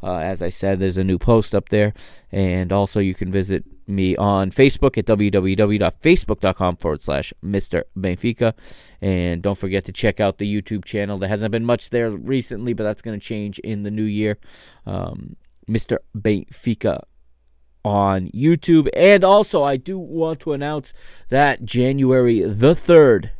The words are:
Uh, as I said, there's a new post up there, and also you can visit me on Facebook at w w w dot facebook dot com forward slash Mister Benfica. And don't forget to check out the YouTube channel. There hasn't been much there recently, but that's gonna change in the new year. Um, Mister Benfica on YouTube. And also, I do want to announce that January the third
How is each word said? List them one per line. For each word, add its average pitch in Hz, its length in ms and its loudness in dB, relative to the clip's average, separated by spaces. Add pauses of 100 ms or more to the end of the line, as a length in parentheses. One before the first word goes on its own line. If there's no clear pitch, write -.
Uh, 90 140 -4
as 92 240 -6
I 90 80 -2
said, 98 300 -2
there's 95 180 0
a 95 80 0
new 92 120 0
post 113 380 2
up 101 140 -2
there, 104 240 2 (360)
and 92 440 -2
also 101 260 0
you 95 160 0
can 92 160 -6
visit 95 320 -2 (240)
me 95 300 0
on 98 340 0
Facebook 135 480 2
at 101 60 -4
w 104 260 2
w 95 240 2
w 104 240 2
dot 90 200 -2
facebook 160 420 2
dot 95 160 0
com 90 180 0
forward 78 260 -4
slash 71 400 -4
Mister 95 440 -4 (120)
Benfica. 110 560 -2 (480)
And 87 400 -2
don't 101 160 -2
forget 95 280 -4
to 98 60 -14
check - 280 -2
out 98 180 0
the 104 240 -4
YouTube 101 240 -8
channel. 101 320 -6
There 92 120 -6
hasn't 107 220 -4
been 113 140 -4
much 120 240 -2
there 117 220 -2
recently, 120 640 -6
but 107 100 -6
that's 104 180 -4
gonna 110 160 -10
change 104 420 -10
in 104 220 -8
the 104 80 -8
new 107 140 -4
year. 104 340 -2 (480)
Um, 92 520 -10 (300)
Mister 113 340 -4 (140)
Benfica 104 840 -4 (840)
on 98 440 0
YouTube. 160 680 2
And 185 300 6
also, 190 400 4
I 139 140 0
do 180 200 -8
want 160 440 -6
to 156 120 -6
announce 143 400 -6 (360)
that 135 360 2
January 127 760 2
the 110 340 4
third 131 640 6